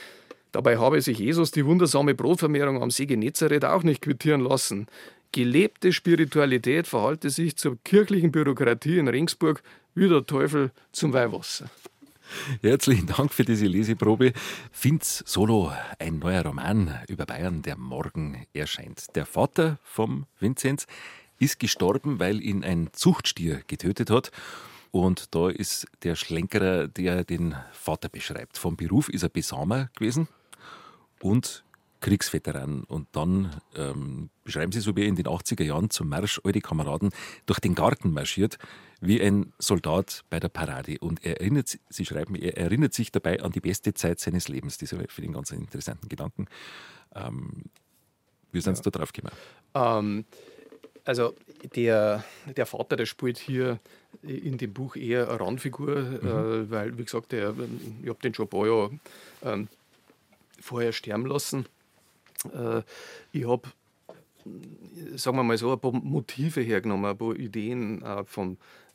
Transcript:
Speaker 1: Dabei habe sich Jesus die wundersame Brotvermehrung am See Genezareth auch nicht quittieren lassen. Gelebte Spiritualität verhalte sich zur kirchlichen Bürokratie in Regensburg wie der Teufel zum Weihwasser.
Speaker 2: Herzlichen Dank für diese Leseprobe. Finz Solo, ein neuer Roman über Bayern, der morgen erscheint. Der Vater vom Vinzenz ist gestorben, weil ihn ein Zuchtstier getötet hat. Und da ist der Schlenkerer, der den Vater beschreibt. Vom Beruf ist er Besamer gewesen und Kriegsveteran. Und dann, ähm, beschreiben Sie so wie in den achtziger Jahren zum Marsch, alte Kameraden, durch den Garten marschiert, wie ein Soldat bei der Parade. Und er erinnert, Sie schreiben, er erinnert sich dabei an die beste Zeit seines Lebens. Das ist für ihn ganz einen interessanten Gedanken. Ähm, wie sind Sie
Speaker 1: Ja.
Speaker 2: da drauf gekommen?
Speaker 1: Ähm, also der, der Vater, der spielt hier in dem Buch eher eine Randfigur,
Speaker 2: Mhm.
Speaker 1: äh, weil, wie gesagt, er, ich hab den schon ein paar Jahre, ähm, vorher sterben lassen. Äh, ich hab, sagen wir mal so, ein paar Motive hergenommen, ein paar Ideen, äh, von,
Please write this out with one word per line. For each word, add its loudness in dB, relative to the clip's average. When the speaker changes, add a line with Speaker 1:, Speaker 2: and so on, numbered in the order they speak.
Speaker 1:
Dabei 4
habe 6
sich 0
Jesus 2
die 2
wundersame 6
Brotvermehrung 2
am 0
See 0
Genezareth 2
auch 4
nicht 4
quittieren 2
lassen. 0
Gelebte 4
Spiritualität 4
verhalte 0
sich 0
zur -2
kirchlichen 6
Bürokratie 4
in 4
Regensburg 2
wie 6
der 6
Teufel 2
zum 0
Weihwasser. 0
Speaker 2:
Herzlichen 6
Dank 0
für 4
diese 4
Leseprobe. 4
Finz 0
Solo, 4
ein -4
neuer 2
Roman 0
über -6
Bayern, -4
der -6
morgen -8
erscheint. -8
Der -2
Vater 2
vom -4
Vinzenz 0
ist 2
gestorben, 0
weil 0
ihn -2
ein 0
Zuchtstier 2
getötet -2
hat. 4
Und 2
da 2
ist -4
der 0
Schlenkerer, 0
der -2
den -2
Vater -6
beschreibt. -12
Vom -4
Beruf 0
ist -2
er 0
Besamer -4
gewesen 0
und 0
Kriegsveteran. -2
Und -8
dann, 0
ähm, -6
beschreiben -4
Sie -2
so 0
wie 4
in 2
den 0
achtziger -2
Jahren 0
zum -2
Marsch, -2
alte 2
Kameraden, -2
durch 2
den 2
Garten 2
marschiert, 0
wie 4
ein 2
Soldat 0
bei -4
der -2
Parade. -6
Und -6
er -4
erinnert, 0
Sie -8
schreiben, -6
er -4
erinnert 2
sich -4
dabei 0
an -4
die -4
beste -2
Zeit -2
seines -2
Lebens. -8
Das -12
ist -8
für -14
ihn -8
ganz -10
einen -10
interessanten -12
Gedanken. -10
Ähm, -12
wie -4
sind 0
Sie -10
Speaker 1:
Ja. 0
Speaker 2:
da -6
drauf -6
gekommen? -12
Speaker 1:
Ähm, 0
also 0
der, 2
der -2
Vater, -4
der -2
spielt -4
hier -2
in -6
dem -6
Buch -10
eher 0
eine -4
Randfigur, -4
Speaker 2:
Mhm. -4
Speaker 1:
äh, -2
weil, -4
wie -10
gesagt, -6
er, -2
ich -6
hab -10
den -4
schon -4
ein -6
paar 0
Jahre, 0
ähm, -6
vorher -4
sterben -6
lassen. -4
Äh, -2
ich -4
hab, 0
sagen -2
wir 2
mal 2
so, 0
ein -2
paar -2
Motive -2
hergenommen, 0
ein -6
paar -4
Ideen, -6
äh, -8
von, -6